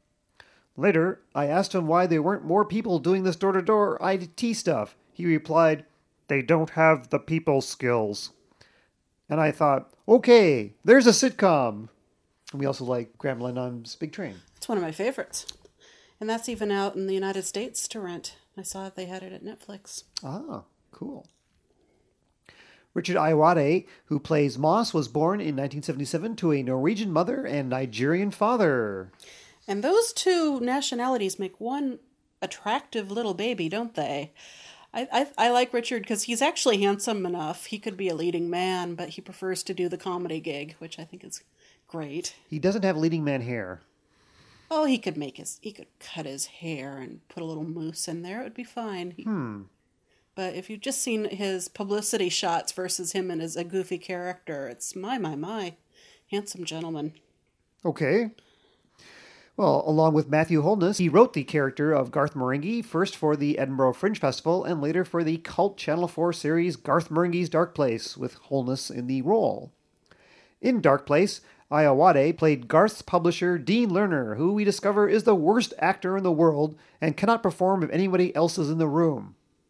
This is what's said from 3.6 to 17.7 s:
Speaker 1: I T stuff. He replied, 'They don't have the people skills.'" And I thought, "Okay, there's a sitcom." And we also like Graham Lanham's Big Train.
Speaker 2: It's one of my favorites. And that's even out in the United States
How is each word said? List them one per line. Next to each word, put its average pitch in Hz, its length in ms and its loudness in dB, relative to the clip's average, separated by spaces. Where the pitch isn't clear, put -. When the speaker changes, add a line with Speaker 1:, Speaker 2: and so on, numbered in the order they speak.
Speaker 1:
I 190 140 0
T 190 380 -4
stuff. 123 420 -2
He 170 140 -8
replied, 160 580 2
'They 139 120 0
don't 160 300 2
have 160 380 4
the 147 100 0
people 160 400 0
skills.'" 117 720 -2
And 151 120 2
I 156 100 4
thought, 143 420 2
"Okay, 185 640 6
there's 240 200 10
a 240 40 10
sitcom." 143 800 2
And 139 80 -6
we 139 40 -2
also 135 200 -4
like 120 320 -4
Graham 127 240 -4
Lanham's 123 560 -8
Big 156 160 -10
Train. 156 220 -10
Speaker 2:
It's - 140 -16
one 220 80 -2
of 180 60 -2
my 156 100 -6
favorites. - 520 -6
And 214 120 -8
that's 226 180 -4
even 214 240 -4
out 196 240 -2
in 190 120 -4
the 190 60 -2
United 190 300 -4
States - 460 -8